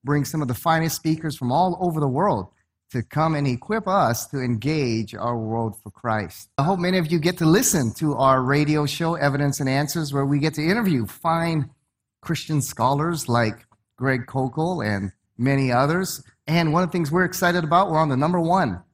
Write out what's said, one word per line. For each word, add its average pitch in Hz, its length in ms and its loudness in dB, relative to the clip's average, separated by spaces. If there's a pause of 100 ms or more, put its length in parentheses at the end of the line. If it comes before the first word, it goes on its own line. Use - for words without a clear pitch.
bring 143 220 0
some 156 160 -6
of 139 80 -4
the 123 60 -2
finest 160 420 0
speakers 156 400 -2
from 123 160 -2
all 175 260 2
over 170 220 -2
the 143 80 0
world 131 380 0 (460)
to 120 100 -2
come 160 320 0
and 143 120 0
equip 208 400 -2
us 165 420 2
to 139 120 -6
engage 120 760 -2
our 120 220 -4
world 113 460 -4
for 104 80 -16
Christ. 107 680 -6
I 139 60 0
hope 180 160 0
many 180 180 0
of 165 160 0
you 175 60 2
get 175 180 0
to 190 80 -2
listen 160 520 4
to 147 180 -2
our 131 280 4
radio 147 440 2
show, 165 280 -2
Evidence 143 460 0
and 135 80 -2
Answers, 143 420 -2
where 139 140 0
we 143 140 2
get 151 160 0
to 151 120 -4
interview 185 380 2
fine 165 640 -2 (540)
Christian 151 400 -2
scholars 143 680 -2
like 117 380 0 (320)
Greg 131 260 -2
Koukl 139 580 -4
and 98 300 -2 (240)
many 135 340 0
others. 151 540 0 (220)
And 160 260 2
one 175 100 2
of 180 60 0
the - 40 -8
things 160 200 0
we're 180 140 2
excited 175 360 0
about, 175 280 2
we're 156 80 0
on 160 100 2
the 135 80 0
number 170 240 0
one 165 420 0 (100)